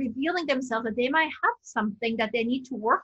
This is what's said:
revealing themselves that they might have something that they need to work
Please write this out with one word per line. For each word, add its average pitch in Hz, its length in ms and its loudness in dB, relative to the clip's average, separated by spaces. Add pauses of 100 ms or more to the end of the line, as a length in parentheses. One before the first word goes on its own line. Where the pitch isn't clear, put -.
revealing 302 380 -2
themselves 254 400 0
that 220 100 -4
they 247 120 2
might 311 240 2 (100)
have 466 200 2
something 226 560 -2
that 220 140 2
they 233 120 2
need 254 220 0
to 262 100 -8
work 214 280 2